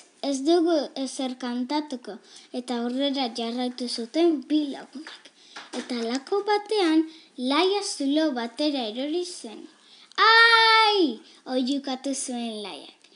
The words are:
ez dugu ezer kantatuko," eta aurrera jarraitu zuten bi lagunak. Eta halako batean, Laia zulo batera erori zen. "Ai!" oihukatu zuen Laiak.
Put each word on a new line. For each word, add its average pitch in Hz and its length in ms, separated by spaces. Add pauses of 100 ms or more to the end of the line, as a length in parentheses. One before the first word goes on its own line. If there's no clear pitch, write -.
(220)
ez 277 180
dugu 330 380 (160)
ezer 262 420
kantatuko," 247 800 (340)
eta 247 300
aurrera 262 480
jarraitu 240 600
zuten 311 520
bi 302 260
lagunak. - 640 (420)
Eta 254 260
halako 247 460
batean, 403 640 (300)
Laia 339 460
zulo 294 500
batera 254 560
erori 294 360
zen. - 360 (580)
"Ai!" 440 1000 (240)
oihukatu 269 720
zuen 240 480
Laiak. 170 380 (160)